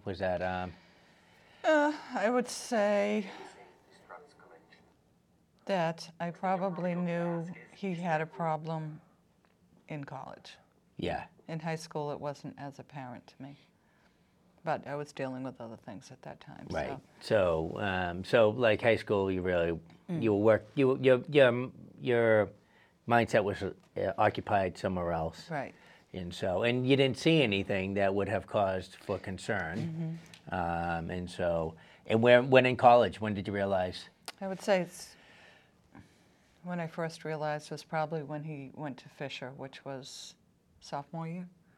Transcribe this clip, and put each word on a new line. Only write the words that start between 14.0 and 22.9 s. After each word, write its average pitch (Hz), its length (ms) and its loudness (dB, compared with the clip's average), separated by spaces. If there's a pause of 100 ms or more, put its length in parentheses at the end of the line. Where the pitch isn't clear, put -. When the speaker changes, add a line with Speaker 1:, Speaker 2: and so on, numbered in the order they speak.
Speaker 2:
But 147 220 -4
I 143 80 -6
was 147 180 -8
dealing 131 300 -6
with 131 180 -10
other 113 160 -12
things - 340 -18
at 131 120 -20
that 143 180 -16
time, - 300 -18
Speaker 1:
Right. - 280 -4 (220)
Speaker 2:
so. 85 540 2
Speaker 1:
So, - 60 -8
um, 92 440 -2
so, 113 260 6
like, 113 300 2
high 113 160 4
school, 98 340 0
you 92 120 0
really, 85 360 0 (320)
Speaker 2:
Mm. 165 120 -2
Speaker 1:
you 110 120 2
were 98 60 4
work, 107 340 6
you, 135 280 4
your, 127 180 6 (100)
your, 127 400 6 (300)
your 113 480 4 (600)